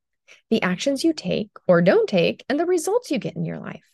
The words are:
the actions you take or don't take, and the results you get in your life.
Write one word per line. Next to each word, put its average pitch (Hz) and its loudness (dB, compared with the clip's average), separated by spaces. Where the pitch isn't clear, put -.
the 226 0
actions 214 -2
you 320 2
take 185 -4
or 180 6
don't 349 4
take, 190 0
and 285 -2
the 339 0
results 381 0
you 285 -2
get - -6
in 165 -4
your 165 -8
life. - -14